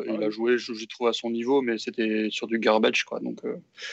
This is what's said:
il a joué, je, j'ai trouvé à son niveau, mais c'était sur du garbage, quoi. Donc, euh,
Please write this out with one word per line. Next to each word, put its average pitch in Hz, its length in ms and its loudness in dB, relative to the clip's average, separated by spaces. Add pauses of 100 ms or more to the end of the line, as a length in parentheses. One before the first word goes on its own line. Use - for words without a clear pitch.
il 107 160 -2
a 107 80 2
joué, 117 280 2
je, 113 160 -6
j'ai 110 120 -10
trouvé 120 240 0
à - 40 -2
son 117 160 -4
niveau, 120 320 2
mais 117 160 -2
c'était 110 520 -2
sur - 160 -6
du 113 120 -2
garbage, 110 460 4
quoi. 117 140 -8
Donc, 120 280 -8
euh, 127 100 -6 (360)